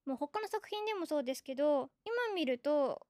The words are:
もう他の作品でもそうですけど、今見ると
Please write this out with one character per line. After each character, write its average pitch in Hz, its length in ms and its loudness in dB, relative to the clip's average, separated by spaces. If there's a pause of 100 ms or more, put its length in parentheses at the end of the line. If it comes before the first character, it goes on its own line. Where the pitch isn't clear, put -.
も 269 100 -2
う - 20 -4
他 294 220 -4
の 427 80 -4
作 - 220 -4
品 415 160 -4
で 440 80 0
も 359 120 -2
そ 302 120 0
う 285 60 0
で 262 120 -2
す - 80 -12
け 269 120 -8
ど、 285 360 2 (140)
今 466 280 0
見 339 120 2
る 247 140 2
と 285 500 2